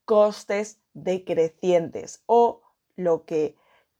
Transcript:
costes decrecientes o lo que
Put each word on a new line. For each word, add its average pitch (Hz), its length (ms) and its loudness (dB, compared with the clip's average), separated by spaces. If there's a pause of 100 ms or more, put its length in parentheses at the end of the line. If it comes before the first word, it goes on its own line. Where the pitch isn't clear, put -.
costes 208 760 0 (140)
decrecientes 170 1300 -2
o 233 380 2 (320)
lo 165 300 -2
que 156 300 -4 (440)